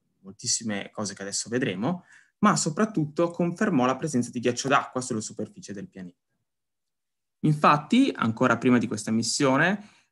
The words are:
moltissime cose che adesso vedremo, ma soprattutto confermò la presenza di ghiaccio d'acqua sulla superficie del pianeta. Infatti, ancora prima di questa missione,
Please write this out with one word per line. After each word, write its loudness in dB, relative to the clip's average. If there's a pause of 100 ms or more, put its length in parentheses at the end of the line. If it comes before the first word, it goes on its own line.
(200)
moltissime -6
cose -8
che -14
adesso -8
vedremo, -4 (360)
ma 4
soprattutto 0
confermò 0
la 0
presenza -2
di -8
ghiaccio -2
d'acqua 2
sulla -4
superficie -12
del -12
pianeta. -18 (1200)
Infatti, 4
ancora 2
prima 4
di 2
questa -6
missione, 2 (240)